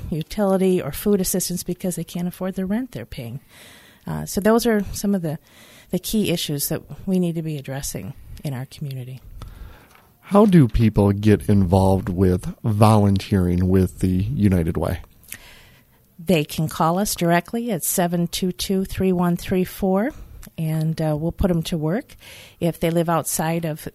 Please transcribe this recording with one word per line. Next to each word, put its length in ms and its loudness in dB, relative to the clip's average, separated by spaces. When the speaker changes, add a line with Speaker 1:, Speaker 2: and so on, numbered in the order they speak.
Speaker 1:
utility 720 0
or 100 -6
food 300 0
assistance 420 -4
because 320 -6
they 80 -8
can't 240 -6
afford 280 -8
the 100 -4
rent 260 -4
they're 140 -10
paying. 340 -12
Uh, 200 -6
so 160 -4
those 260 2
are 160 2
some 220 -2
of 60 -2
the, 180 -6
the 100 -2
key 320 -2
issues 380 -4
that 120 -4
we 100 0
need 180 0
to 60 -6
be 160 -6
addressing 560 -10
in 100 -6
our 120 -8
community. 560 -12
Speaker 2:
How 160 6
do 220 8
people 440 4
get 380 4
involved 600 4
with 540 2
volunteering 1080 4
with 300 2
the 100 0
United 640 2
Way? 260 -4
Speaker 1:
They 240 2
can 240 -4
call 320 0
us 160 -2
directly 560 0
at 120 -2
seven 440 0
two 240 -2
two, 340 -2
three 260 0
one 260 0
three 260 -2
four, 480 -2
and, 440 -2
uh, 180 0
we'll 120 -4
put 200 0
'em 120 0
to 140 -6
work. 380 -4
If 200 -4
they 100 0
live 200 0
outside 560 -2
of, 300 -8